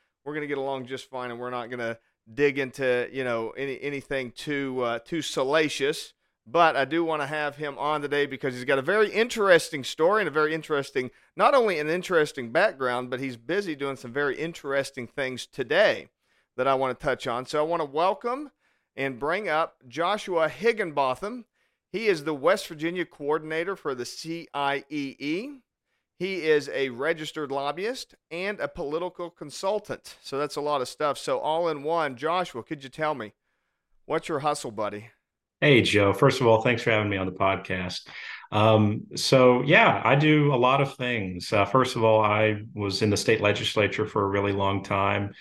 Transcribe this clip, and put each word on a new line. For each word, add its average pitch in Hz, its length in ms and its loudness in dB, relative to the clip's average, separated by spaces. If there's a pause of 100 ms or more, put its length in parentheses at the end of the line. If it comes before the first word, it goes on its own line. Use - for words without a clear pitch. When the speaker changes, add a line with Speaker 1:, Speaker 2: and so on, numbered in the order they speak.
(260)
Speaker 1:
we're 147 80 -10
gonna 151 140 -6
get 143 100 -4
along 135 300 -4
just 127 240 -12
fine, 123 200 -8
and 120 80 -10
we're 123 120 -8
not 120 180 -8
gonna 117 300 -6 (340)
dig 139 260 2
into, 127 540 -2
you 131 120 -6
know, 113 340 -4
any, 135 240 -8
anything 135 480 -6
too, 139 500 -4
uh, 117 200 -2
too 165 200 -6
salacious. 147 920 0 (320)
But 156 300 4
I 135 100 2
do 165 180 0
wanna 151 220 -2
have 147 300 -2
him 147 200 -8
on 147 240 0
today 143 240 0
because 131 300 -4
he's 123 100 -8
got 135 140 2
a 131 40 -2
very 190 300 2
interesting 190 720 2
story 202 380 2
and 165 60 -2
a - 20 -2
very 151 240 0
interesting, 139 560 -4 (260)
not 247 160 4
only 220 260 4
an 151 120 -2
interesting 151 640 0
background, 131 580 0
but 127 100 -4
he's 131 160 -6
busy 160 400 -4
doing 135 200 -6
some 120 180 -14
very 143 240 0
interesting 139 680 -4
things 131 400 -6
today 135 600 0 (480)
that 127 100 0
I 135 80 4
wanna 131 200 0
touch 127 320 -4
on. 123 180 -4
So 151 140 -4
I 151 100 0
wanna 165 160 -2
welcome 202 640 -2 (440)
and 135 260 -4
bring 180 260 -2
up 156 400 -2
Joshua 170 640 0
Higginbotham. 185 960 -2 (480)
He 220 160 -2
is 156 160 0
the 156 100 -2
West 165 320 2
Virginia 165 400 -6
coordinator 156 680 -4
for 147 200 -6
the 120 100 -6
C 165 480 -10
I 139 380 -2
E 143 280 -6
E. 220 420 -6 (580)
He 185 240 -6
is 151 260 4
a 131 220 -2
registered 151 600 -4
lobbyist 147 640 -6 (140)
and 185 300 -6
a - 80 -4
political 170 600 -6
consultant. 190 920 -6
So - 160 -8
that's 143 200 -4
a 147 40 -4
lot 143 220 -2
of 123 60 -4
stuff. 147 280 -2
So 135 220 -2
all 160 300 -2
in 147 160 -6
one, 151 320 -2
Joshua, 160 480 -4
could 147 180 -10
you 131 80 -16
tell 156 240 -4
me, 110 180 -10 (720)
what's 160 240 -4
your 151 120 -2
hustle, 147 320 -4
buddy? 104 380 -6 (500)
Speaker 2:
Hey, 135 200 8
Joe. 101 320 4
First 135 280 4
of 123 60 4
all, 110 140 8
thanks 120 220 0
for 120 80 0
having 107 180 2
me 101 80 -2
on 95 100 -2
the 92 60 -6
podcast. 92 720 -2 (460)
Um, 107 640 4
so, 127 480 6
yeah, 180 420 6
I 127 120 6
do 151 360 4
a 127 40 2
lot 131 260 4
of 135 140 -4
things. 104 540 -4
Uh, 101 140 4
first 127 320 2
of 113 80 2
all, 110 160 6
I 107 420 2 (120)
was 101 260 -4
in 107 100 2
the 101 60 4
state 113 240 2
legislature 104 640 0
for 101 180 -2
a 98 40 0
really 101 240 0
long 98 300 0
time, 101 580 0